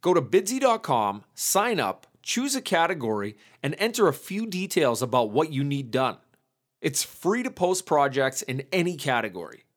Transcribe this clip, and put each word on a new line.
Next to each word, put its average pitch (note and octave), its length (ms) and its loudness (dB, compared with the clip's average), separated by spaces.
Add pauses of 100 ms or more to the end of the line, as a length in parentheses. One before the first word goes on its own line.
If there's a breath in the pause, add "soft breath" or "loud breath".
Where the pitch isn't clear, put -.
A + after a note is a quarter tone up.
Go F3+ 120 4
to E3+ 80 6
bidsy G3+ 380 0
dot A#3+ 240 2
com, G#2 400 0 (120)
sign G#3 440 0
up, G2+ 280 -4 (160)
choose C4+ 320 -2
a C4 60 -4
category, A#2+ 760 0 (240 soft breath)
and D3 160 -2
enter G#3+ 300 2
a D3 60 4
few G#3 340 -6
details F3+ 560 0
about A#2+ 260 2
what D#3 240 0
you C#3 100 -2
need C#3 280 -4
done. B2+ 260 0 (640)
It's D3 220 -2
free A3+ 400 -2
to B3 80 -4
post F3+ 340 0
projects C3+ 560 2
in C3 300 -6
any F3+ 260 0
category. G#2+ 680 -4 (120)